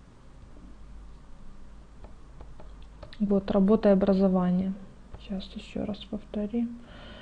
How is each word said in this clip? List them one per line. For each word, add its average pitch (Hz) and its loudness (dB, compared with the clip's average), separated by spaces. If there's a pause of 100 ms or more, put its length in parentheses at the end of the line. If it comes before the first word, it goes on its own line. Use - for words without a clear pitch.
(3250)
Вот, 202 2
работа 208 6
и - 10
образование. 190 4 (460)
Сейчас 190 -6 (100)
ещё - -6
раз 202 -4
повторим. 214 -4 (420)